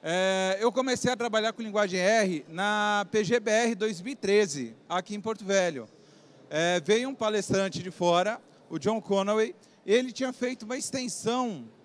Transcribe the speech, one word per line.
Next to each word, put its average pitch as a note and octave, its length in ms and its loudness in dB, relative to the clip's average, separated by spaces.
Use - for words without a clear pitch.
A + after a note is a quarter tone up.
É, F#3+ 580 2
eu A#3 100 2
comecei B3+ 400 0
a B3+ 60 -2
trabalhar A3 340 0
com A3+ 120 -10
linguagem G3+ 360 0
R F#3+ 480 2
na G#3 640 0
P G#3+ 140 0
G A3+ 160 2
B A3 100 -4
R A3+ 240 2
dois G3 280 -4
mil B3 120 -8
e - 20 -10
treze, D3+ 600 0
aqui F#3 280 -4
em G#3 40 -8
Porto A3 240 -8
Velho. F3+ 460 0
É, E3+ 320 0
veio G#3+ 300 2
um C4+ 60 -8
palestrante G3 680 0
de F3+ 80 -8
fora, F3+ 500 2
o E3+ 80 -8
John G#3 240 0
Conaway, G3+ 540 0
ele B3 280 2
tinha B3+ 200 -4
feito B3 300 -4
uma A#3 160 -6
extensão A#3 920 -4